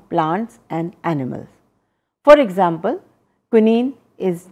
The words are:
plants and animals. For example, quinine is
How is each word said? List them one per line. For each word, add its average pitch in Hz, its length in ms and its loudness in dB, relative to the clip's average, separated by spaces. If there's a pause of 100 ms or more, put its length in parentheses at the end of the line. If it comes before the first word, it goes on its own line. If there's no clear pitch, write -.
(100)
plants 170 480 -4 (100)
and 165 260 -8 (100)
animals. 139 420 -6 (800)
For 294 140 8
example, 190 640 -2 (500)
quinine 226 440 2 (240)
is 175 340 -4